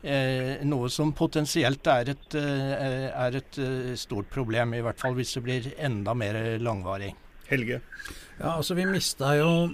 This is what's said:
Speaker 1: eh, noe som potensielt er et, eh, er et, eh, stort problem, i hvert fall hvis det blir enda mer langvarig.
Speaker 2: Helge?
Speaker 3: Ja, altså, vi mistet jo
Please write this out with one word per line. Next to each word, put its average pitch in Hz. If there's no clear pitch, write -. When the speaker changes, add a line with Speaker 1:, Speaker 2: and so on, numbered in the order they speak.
Speaker 1:
eh, 135
noe 131
som 151
potensielt 151
er 127
et, -
eh, 135
er 127
et, -
eh, 131
stort 101
problem, 117
i 120
hvert 117
fall 127
hvis 123
det 120
blir 127
enda 113
mer 113
langvarig. 98
Speaker 2:
Helge? 123
Speaker 3:
Ja, 160
altså, 160
vi 180
mistet 147
jo 156